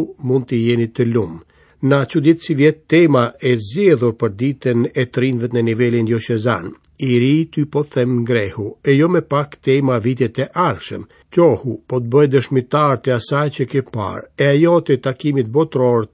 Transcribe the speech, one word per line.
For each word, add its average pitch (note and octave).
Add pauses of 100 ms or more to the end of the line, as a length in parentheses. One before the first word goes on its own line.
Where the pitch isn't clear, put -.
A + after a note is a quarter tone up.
(240)
mund B2+
t'i A#2
jeni A#2
të A#2
lumë." E2+ (420)
Na C3+
çudit D#3+
si D#3+
vjet D3+
tema C#3+ (100)
e C3+
zgjedhur A2+
për A2+ (100)
ditën B2+
e C3
të B2
rinjve B2
në A#2+
nivelin A#2
dioqezan. A2 (260)
"I B2+
ri, D3+
ty D3
po D3
them, B2
ngrehu", A2
e C#3+
jo D3+
me F3
pak C#3+
tema C3
vitet A#2+
e C#3
ardhshëm. B2 (320)
"Qohu, C#3
po B2+
të A#2
bëj D3
dëshmitar C3+
të C3
asaj C#3+
që C#3
ke C3
parë." F#2+ (120)
E C#3
ajo D#3+
të C#3
takimit C3+
botëror B2+ (120)